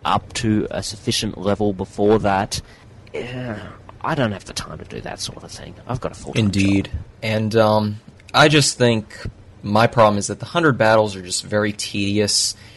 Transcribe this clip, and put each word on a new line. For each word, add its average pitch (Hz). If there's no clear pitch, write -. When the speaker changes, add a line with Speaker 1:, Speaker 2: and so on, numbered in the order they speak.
Speaker 1:
up 101
to 107
a 95
sufficient -
level 101
before 104
that, 98
eh, 123
I 147
don't 120
have 92
the -
time -
to -
do -
that -
sort -
of -
thing. -
I've 123
got -
a -
full-time -
Speaker 2:
Indeed. 98
Speaker 1:
job. -
Speaker 2:
And, 110
um, 107
I 143
just 147
think 117
my 107
problem 107
is 101
that 104
the -
hundred 160
battles 110
are 95
just 90
very 104
tedious, 101